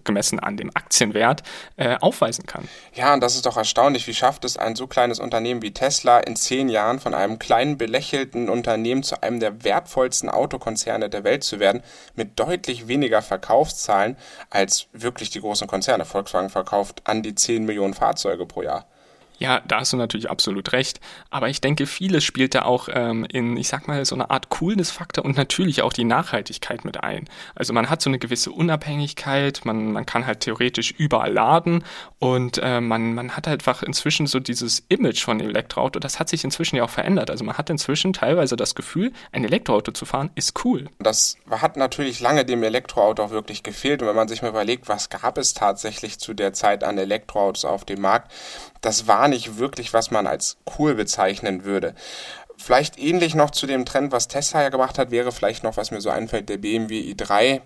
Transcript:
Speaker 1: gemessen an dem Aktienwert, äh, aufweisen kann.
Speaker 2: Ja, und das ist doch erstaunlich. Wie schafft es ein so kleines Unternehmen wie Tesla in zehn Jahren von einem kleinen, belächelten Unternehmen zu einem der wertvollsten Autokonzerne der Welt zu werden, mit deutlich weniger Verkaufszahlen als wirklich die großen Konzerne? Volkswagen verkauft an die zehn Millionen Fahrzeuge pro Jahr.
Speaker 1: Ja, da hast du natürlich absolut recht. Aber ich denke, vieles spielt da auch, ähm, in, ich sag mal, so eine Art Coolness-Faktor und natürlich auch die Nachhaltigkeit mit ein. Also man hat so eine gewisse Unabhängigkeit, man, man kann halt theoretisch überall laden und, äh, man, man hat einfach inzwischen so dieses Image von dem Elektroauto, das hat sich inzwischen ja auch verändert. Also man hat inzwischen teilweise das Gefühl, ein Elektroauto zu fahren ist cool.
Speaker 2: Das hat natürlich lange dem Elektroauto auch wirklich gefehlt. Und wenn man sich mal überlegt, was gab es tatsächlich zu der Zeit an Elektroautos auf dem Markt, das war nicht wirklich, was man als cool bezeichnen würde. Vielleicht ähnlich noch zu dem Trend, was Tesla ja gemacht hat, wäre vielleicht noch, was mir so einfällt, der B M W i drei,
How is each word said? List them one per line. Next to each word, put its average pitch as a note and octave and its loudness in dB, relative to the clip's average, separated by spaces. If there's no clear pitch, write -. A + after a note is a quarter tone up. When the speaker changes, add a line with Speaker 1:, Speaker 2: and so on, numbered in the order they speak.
Speaker 1:
gemessen G#2 0
an - -4
dem - -8
Aktienwert, A2+ 2
äh, B2+ 2
aufweisen C#3 2
kann. - -10
Speaker 2:
Ja, C#3 4
und C3 4
das A#2+ 4
ist B2+ -2
doch A#2 -2
erstaunlich. A#2 4
Wie A#2 -6
schafft B2+ 2
es B2 -4
ein A2+ -2
so B2 -8
kleines A#2+ 0
Unternehmen A#2 -2
wie G#2 -6
Tesla C3 4
in - -2
zehn C3 0
Jahren A2+ 2
von G#2 -4
einem G#2 0
kleinen, C3 2
belächelten A#2+ -2
Unternehmen A#2 0
zu - -4
einem A#2 -2
der A2 -4
wertvollsten B2+ 0
Autokonzerne A2 -2
der G#2 -6
Welt A2+ 2
zu G#2 -4
werden, G2+ 4
mit A2 -6
deutlich B2+ -2
weniger A#2+ 4
Verkaufszahlen A2 2
als - 0
wirklich A#2 -6
die G2+ -8
großen G#2 -2
Konzerne? G2 2
Volkswagen F#2+ -2
verkauft G2 -2
an A2 0
die G#2+ -6
zehn A2+ 0
Millionen G2+ 0
Fahrzeuge G2 0
pro E2+ -10
Jahr. D2 -4
Speaker 1:
Ja, C3 2
da A2 4
hast - -2
du B2+ 0
natürlich A2+ -2
absolut - -2
recht. - 0
Aber C3 -2
ich C#3 -4
denke, C#3 2
vieles F3+ 2
spielt C3 2
da C3 4
auch, B2 2
ähm, A#2 0
in, A#2+ -2
ich C3 -4
sag C3+ -6
mal, C#3+ -2
so - -2
eine B2+ -2
Art C3+ 0
Coolness-Faktor - -2
und C3+ 0
natürlich D3 2
auch A#2+ 2
die A#2+ -2
Nachhaltigkeit A#2 -2
mit - -8
ein. - -6
Also A#2 -4
man A#2 4
hat D#3+ 0
so C#3 2
eine C3 0
gewisse A#2+ -2
Unabhängigkeit, D3 0
man, A2 -2
man A2 -4
kann B2 -2
halt G#2+ -2
theoretisch A#2+ 0
überall A#2+ 2
laden E3 4
und, B2+ 0
äh, B2+ 2
man, A2+ 0
man B2 -8
hat D#3 -6
einfach C3 0
inzwischen D3 0
so C3 0
dieses A#2+ -4
Image F3 2
von A2 0
dem G#2+ -4
Elektroauto, A2+ -2
das C#3+ -6
hat D#3 -2
sich D#3 -2
inzwischen C#3+ -2
ja A#2 4
auch A#2 -2
verändert. C3 0
Also A2 -6
man G#2+ -6
hat D#3 -4
inzwischen D3+ 0
teilweise C3+ 2
das G#2 -2
Gefühl, G#3+ -4
ein - -2
Elektroauto A2+ 2
zu - -8
fahren C#3 -2
ist - -4
cool. D3+ 0
Speaker 2:
Das - 2
hat D#3+ 0
natürlich C3 -2
lange C3+ 4
dem B2 0
Elektroauto A2 2
auch G#2 -4
wirklich G#2+ -6
gefehlt. C3 -2
Und A2 0
wenn G#2 4
man A2 4
sich A2 -8
mal A#2 0
überlegt, A2 -2
was G#2 -2
gab - -2
es - 0
tatsächlich G#2 -2
zu G#2+ -8
der G2 0
Zeit G#2 2
an G2+ -2
Elektroautos G2 0
auf F#2 -2
dem G2 -8
Markt, G2 2
das A2 -2
war A#2 6
nicht A#2 -2
wirklich, A#2+ -4
was A2+ 2
man G#2 2
als - -4
cool D3 4
bezeichnen G2+ -2
würde. F#2+ -2
Vielleicht - 2
ähnlich E3 2
noch D3 6
zu - -4
dem C3 0
Trend, C#3 0
was A#2+ 2
Tesla C#3+ 0
ja C#3 4
gemacht C3 0
hat, B2 0
wäre A#2+ 0
vielleicht A2 -2
noch, A2+ -2
was G#2+ -4
mir G#2+ -6
so G#2 -2
einfällt, G#2 -2
der G2+ -4
B G#2 -2
M A2 -2
W A2 -4
i - -8
drei, A2+ 2